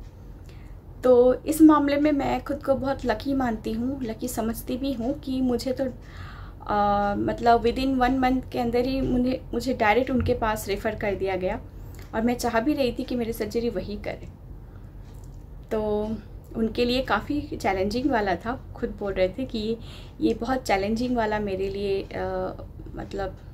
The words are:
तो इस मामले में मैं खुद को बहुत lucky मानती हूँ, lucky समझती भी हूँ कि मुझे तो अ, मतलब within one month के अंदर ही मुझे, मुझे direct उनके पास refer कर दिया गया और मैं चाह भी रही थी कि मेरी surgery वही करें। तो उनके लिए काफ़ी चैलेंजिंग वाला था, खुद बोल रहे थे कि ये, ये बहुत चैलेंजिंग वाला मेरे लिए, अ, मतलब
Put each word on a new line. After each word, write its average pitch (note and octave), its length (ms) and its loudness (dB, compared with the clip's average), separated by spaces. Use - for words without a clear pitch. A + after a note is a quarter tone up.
तो B3+ 300 8
इस - 280 4
मामले C#4+ 340 10
में D4 160 4
मैं B3+ 320 0
खुद - 200 -6
को C4+ 100 4
बहुत C4 300 -2
lucky B3 300 0
मानती A3+ 380 0
हूँ, B3+ 300 -2
lucky A3+ 260 -4
समझती A#3 480 -2
भी C4+ 160 -2
हूँ A#3+ 280 -2
कि C4 200 -4
मुझे B3 320 0
तो C4+ 120 -2
अ, G3+ 520 2
मतलब A#3 440 4
within C4 340 2
one B3+ 240 4
month B3+ 320 2
के B3+ 60 -2
अंदर A#3+ 260 2
ही C4+ 160 0
मुझे, B3+ 420 2
मुझे A#3+ 200 0
direct A3+ 360 4
उनके A#3+ 240 2
पास A3 340 -2
refer G3+ 260 -2
कर G#3 200 -2
दिया F#3+ 220 -2
गया F#3 240 -2
और A3 80 0
मैं A#3+ 120 4
चाह A3+ 260 2
भी D4 140 2
रही C4 240 2
थी C4 60 -4
कि B3+ 100 -4
मेरी A#3 180 -2
surgery A#3 360 -2
वही G#3 280 -4
करें। - 320 -10
तो G#3+ 400 0
उनके A3+ 280 0
लिए B3 180 2
काफ़ी B3+ 380 0
चैलेंजिंग G#3+ 680 0
वाला G#3 260 2
था, - 400 -8
खुद G#3 220 -6
बोल G3+ 140 -4
रहे F#3 160 2
थे C4 160 -4
कि B3 140 -6
ये, A3 200 -2
ये A3+ 140 4
बहुत B3+ 280 -2
चैलेंजिंग A3+ 540 0
वाला G#3+ 220 0
मेरे G3 300 -2
लिए, G3 340 -2
अ, F#3 520 -4
मतलब G3 420 -8